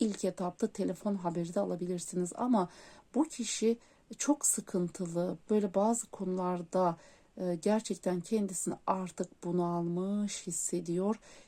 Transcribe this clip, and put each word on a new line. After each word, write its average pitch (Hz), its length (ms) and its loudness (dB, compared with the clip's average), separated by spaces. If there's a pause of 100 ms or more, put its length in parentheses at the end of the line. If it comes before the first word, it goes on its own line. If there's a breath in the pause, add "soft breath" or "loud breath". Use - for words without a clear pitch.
İlk 208 240 2
etapta 180 420 -2
telefon 196 480 -2
haberi 175 400 -2
de 202 60 2
alabilirsiniz. 180 760 -2
Ama 233 320 4 (460 loud breath)
bu 285 100 4
kişi 233 540 0 (400 soft breath)
çok - 280 2
sıkıntılı. 175 880 0 (140)
Böyle 208 240 2
bazı 220 320 4
konularda, 180 920 0 (400 loud breath)
e, 180 260 -2
gerçekten 202 580 0
kendisini 196 540 -2 (120)
artık 185 580 -4
bunalmış 175 1040 -2
hissediyor. 175 680 -2 (320 loud breath)